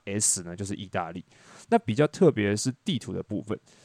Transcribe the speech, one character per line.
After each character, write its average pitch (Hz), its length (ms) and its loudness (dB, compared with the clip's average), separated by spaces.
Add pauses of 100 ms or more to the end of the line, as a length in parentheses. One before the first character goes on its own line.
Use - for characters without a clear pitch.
S 101 380 -2
呢， 87 120 -10
就 98 100 -6
是 101 80 -6
意 98 140 -10
大 87 240 -6
利。 - 120 -12 (460)
那 233 80 6
比 - 180 0
较 151 120 4
特 180 240 6
别 104 180 2
的 104 80 2
是 123 160 -2 (100)
地 - 160 -2
图 - 140 -10
的 92 100 -6
部 101 180 -6
分， - 160 -6 (280)